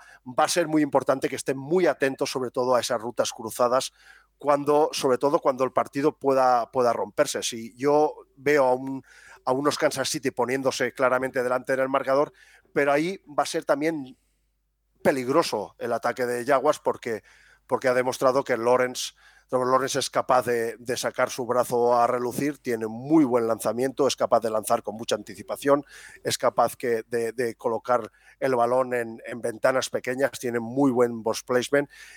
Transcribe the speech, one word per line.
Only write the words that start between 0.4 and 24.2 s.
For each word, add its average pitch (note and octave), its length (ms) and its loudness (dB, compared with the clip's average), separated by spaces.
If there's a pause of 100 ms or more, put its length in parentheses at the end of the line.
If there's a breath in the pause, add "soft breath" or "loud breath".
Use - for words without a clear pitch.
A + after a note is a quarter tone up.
a D3+ 40 4
ser E3+ 200 0
muy D#3 160 2
importante C3+ 440 0
que B2+ 80 -8
estén C3+ 220 -4
muy D#3+ 300 0
atentos, C3+ 420 0
sobre B2+ 220 -4
todo, B2+ 240 2
a A#2+ 40 4
esas A2+ 220 -2
rutas A#2 300 -4
cruzadas, B2 600 0 (460 soft breath)
cuando, D3 540 2
sobre B2+ 260 2
todo C#3+ 220 2
cuando C3 240 0
el B2+ 80 0
partido C#3 440 0
pueda, B2+ 560 2
pueda A#2+ 220 2
romperse. G#2+ 480 -2
Si A2+ 340 -8
yo C#3+ 380 2 (220)
veo C#3 300 2
a B2+ 100 4
un, C3+ 280 -8 (420 loud breath)
a C3 60 0
unos C3+ 280 0
Kansas C#3 300 0
City C3+ 200 -4
poniéndose B2+ 640 -2
claramente B2+ 480 0
delante B2+ 320 -2
en C3 60 0
el C3 100 -2
marcador, C3+ 420 0 (400 soft breath)
pero C#3+ 200 0
ahí E3 360 0
va D3 160 -2
a - 40 -8
ser - 180 -6
también D3 500 -2 (840)
peligroso C3 760 0
el A#2 120 -6
ataque A#2+ 360 -2
de A#2+ 180 -4
Jaguars C#3 340 2
porque, A2+ 440 -4 (420 soft breath)
porque B2+ 220 -2
ha B2 80 4
demostrado B2+ 480 2
que B2 140 -2
Lawrence, B2 560 0 (360 soft breath)
Trevor B2+ 220 0
Lawrence C3 260 2
es - 140 -4
capaz B2+ 340 2
de, A#2 320 -2
de B2 180 -6
sacar B2 360 -2
su B2 160 -8
brazo A#2+ 520 2
a A#2+ 60 6
relucir, B2 540 -2
tiene A2+ 260 -4
muy C3+ 400 2
buen A#2 220 2
lanzamiento, A#2+ 600 0
es - 80 0
capaz A#2 260 2